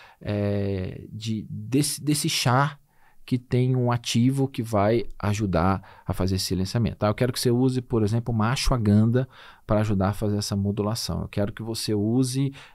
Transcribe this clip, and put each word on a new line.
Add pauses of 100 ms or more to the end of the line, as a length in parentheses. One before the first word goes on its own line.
(220)
é,
de,
desse,
desse
chá (480)
que
tem
um
ativo
que
vai (140)
ajudar
a
fazer
esse
silenciamento.
Tá?
Eu
quero
que
você
use,
por
exemplo,
uma
ashwagandha (380)
pra
ajudar
a
fazer
essa
modulação.
Eu
quero
que
você
use, (240)